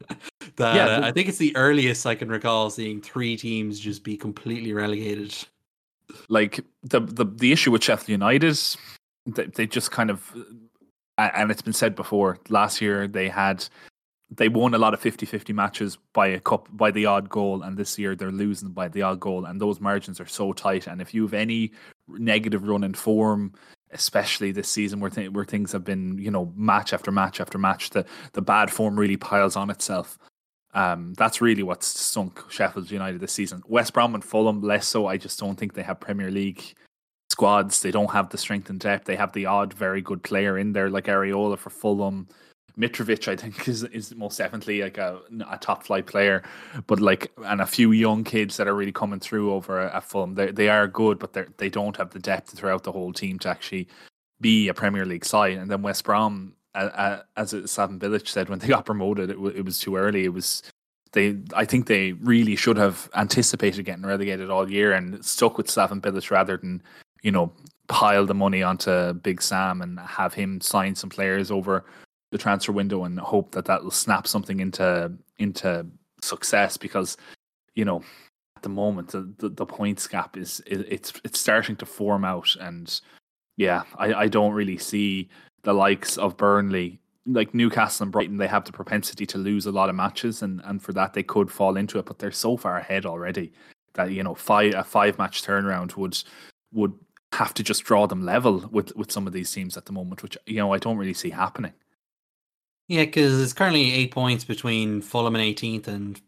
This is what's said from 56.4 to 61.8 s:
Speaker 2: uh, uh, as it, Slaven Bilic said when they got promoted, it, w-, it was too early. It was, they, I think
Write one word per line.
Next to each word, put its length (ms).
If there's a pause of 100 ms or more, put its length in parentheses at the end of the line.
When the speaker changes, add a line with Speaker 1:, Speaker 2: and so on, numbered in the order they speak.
Speaker 2:
uh, 200
uh, 280 (140)
as 160
it, 120
Slaven 340
Bilic 300
said 200
when 120
they 80
got 180
promoted, 440
it, 40
w-, 200
it 100
was 140
too 180
early. 280
It 80
was, 300 (500)
they, 260 (160)
I 120
think 200